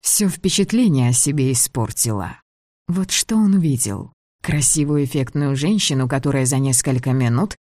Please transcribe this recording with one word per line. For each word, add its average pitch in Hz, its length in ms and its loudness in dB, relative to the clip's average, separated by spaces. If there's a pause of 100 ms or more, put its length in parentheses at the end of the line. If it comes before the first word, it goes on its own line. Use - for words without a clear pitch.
Все - 260 0
впечатление 185 840 2
о - 20 2
себе 135 400 0
испортила. 107 880 -4 (480)
Вот 185 220 -2
что - 260 -2
он 196 220 4
видел? 123 540 -2 (300)
Красивую 147 640 0
эффектную 139 520 -2
женщину, 143 520 0
которая 135 380 0
за 131 120 0
несколько 131 540 0
минут 131 440 0 (140)